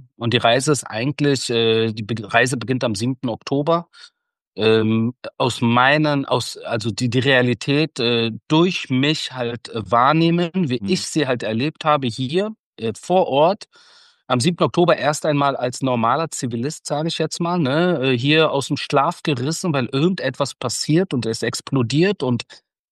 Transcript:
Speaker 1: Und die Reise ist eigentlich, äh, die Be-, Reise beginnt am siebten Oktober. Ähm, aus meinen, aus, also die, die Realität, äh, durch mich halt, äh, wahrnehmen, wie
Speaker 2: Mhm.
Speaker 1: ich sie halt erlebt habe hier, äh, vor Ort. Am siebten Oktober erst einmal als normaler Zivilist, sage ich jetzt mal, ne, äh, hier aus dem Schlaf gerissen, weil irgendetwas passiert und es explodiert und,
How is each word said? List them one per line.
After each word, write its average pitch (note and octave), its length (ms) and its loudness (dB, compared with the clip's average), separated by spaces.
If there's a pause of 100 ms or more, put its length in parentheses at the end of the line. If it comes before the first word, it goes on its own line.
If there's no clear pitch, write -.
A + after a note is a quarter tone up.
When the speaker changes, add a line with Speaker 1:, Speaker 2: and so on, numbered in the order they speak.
(160)
Speaker 1:
Und A#2 180 -2
die A#2+ 40 4
Reise B2 340 4
ist C3 120 0
eigentlich, C#3 640 -2
äh, A2+ 440 2
die A2 100 -8
Be-, G#2+ 300 -6
Reise A#2+ 260 2
beginnt B2 260 -4
am A#2 100 -2
siebten B2+ 360 -4
Oktober. D3 580 -2 (640)
Ähm, A2 600 2 (240)
aus B2+ 240 0
meinen, C#3 640 4
aus, - 320 -4
also A2+ 320 -4
die, B2 180 -2
die B2+ 120 0
Realität, C3 800 0
äh, A#2 340 0 (160)
durch E3+ 420 2
mich C#3 420 0
halt, A#2+ 380 -8
äh, G#2 200 -8
wahrnehmen, E3 640 4
wie C#3+ 280 0
Speaker 2:
Mhm. G2 80 -4
Speaker 1:
ich - 160 -2
sie D3 200 -2
halt B2+ 160 -2
erlebt A#2 440 -4
habe D3 200 2
hier, C3+ 440 -2 (260)
äh, A2+ 240 -4
vor F3+ 280 2
Ort. D#3 360 2 (600)
Am B2+ 140 0
siebten E3 240 2
Oktober E3+ 340 2
erst D3 260 -2
einmal C#3+ 320 0
als B2 240 -4
normaler B2+ 500 0
Zivilist, A#2+ 560 -6
sage D#3 220 -4
ich E3 80 -4
jetzt - 240 -4
mal, F3 180 0
ne, D#3+ 400 2 (140)
äh, B2 60 0
hier D3+ 320 4
aus C3 180 -2
dem D3 80 -2
Schlaf C#3+ 460 0
gerissen, D3+ 500 -2
weil C3+ 180 0
irgendetwas C#3 640 -2
passiert D3+ 600 0
und A#2+ 100 -2
es A2+ 180 -4
explodiert C#3 800 0
und, B2 200 0 (500)